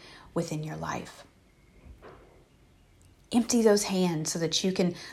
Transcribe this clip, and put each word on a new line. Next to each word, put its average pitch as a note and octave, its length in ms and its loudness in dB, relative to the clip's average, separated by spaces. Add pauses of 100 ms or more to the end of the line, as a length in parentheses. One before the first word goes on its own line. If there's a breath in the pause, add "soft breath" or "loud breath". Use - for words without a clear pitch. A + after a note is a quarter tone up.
(340 loud breath)
within E3 300 -4
your D#3 120 -10
life. - 480 -10 (2000)
Empty A#3 300 2
those G#3 220 6
hands F3 480 0
so F3 80 -6
that E3 240 -2
you F#3+ 80 2
can F3+ 240 0 (180 loud breath)